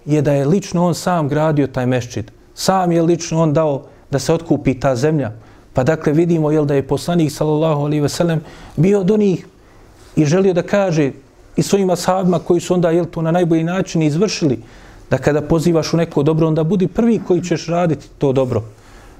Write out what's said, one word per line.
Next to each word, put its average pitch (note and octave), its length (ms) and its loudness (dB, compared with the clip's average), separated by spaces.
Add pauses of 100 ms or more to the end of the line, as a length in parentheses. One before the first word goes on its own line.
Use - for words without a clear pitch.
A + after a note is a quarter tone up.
je D3+ 160 0
da D3 120 2
je C#3 120 0
lično F3+ 400 0
on F3 100 0
sam E3+ 320 -2
gradio D3 400 0
taj C3 180 -4
mešćid. B2 460 -4 (240)
Sam F#3 360 0
je E3 100 2
lično E3 400 0
on D#3+ 120 2
dao D3 300 0 (280)
da C#3 80 0
se D#3+ 140 -2
otkupi D3 460 0
ta C3+ 160 0
zemlja. C3+ 360 0 (420)
Pa, B2+ 100 0
dakle, D#3 300 0
vidimo, D#3+ 380 2
jel, D3+ 140 2
da C#3+ 100 0
je C3+ 120 -2
poslanik, D#3 440 0
sallallahu D3+ 500 0
alejhi D3+ 200 -2
ve - 80 0
sellem, E3 320 -2 (340)
bio G3 240 4
od F#3 120 0
onih G#3 360 0 (680)
i D#3 100 4
želio F#3+ 280 2
da E3+ 100 0
kaže F3 480 0 (440)
i - 80 0
svojim G3 260 0
ashabima F3+ 500 0
koji F3 220 0
su F#3 120 -2
onda, F3 160 2
jel, E3+ 160 2
to E3+ 160 -8
na D#3+ 100 -2
najbolji E3 320 2
način F3 380 -2
izvršili, D#3 640 0 (460)
da C3 80 0
kada D3 240 0
pozivaš D#3+ 520 0
u E3 40 2
neko D#3+ 260 0
dobro, D#3+ 240 2
onda D#3 160 0
budi F3 240 0
prvi A3+ 400 0
koji F3 140 2
ćeš F3 260 -4
raditi E3+ 400 -2 (100)
to C#3 160 0
dobro. B2 300 0 (560)